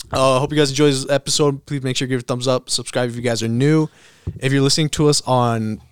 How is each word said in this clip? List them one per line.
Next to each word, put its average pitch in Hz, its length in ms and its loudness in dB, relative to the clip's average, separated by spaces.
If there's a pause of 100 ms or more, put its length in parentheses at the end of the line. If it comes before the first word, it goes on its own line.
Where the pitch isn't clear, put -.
Uh, 131 300 2
hope 143 120 -2
you 151 60 2
guys 143 120 4
enjoy 143 200 4
this 131 180 -2
episode. 143 580 0
Please 139 160 -6
make 131 140 -4
sure 139 100 -4
you 127 40 -8
give 127 100 -2
it 117 40 -14
a - 20 -14
thumbs 123 220 -2
up. 127 200 -2
Subscribe 123 420 -4
if 117 60 -10
you 120 60 -8
guys 117 200 -2
are 113 60 -2
new. 147 400 2 (520)
If 135 120 0
you're 139 100 2
listening 143 280 2
to 151 180 2
us 143 140 2
on 117 580 0 (120)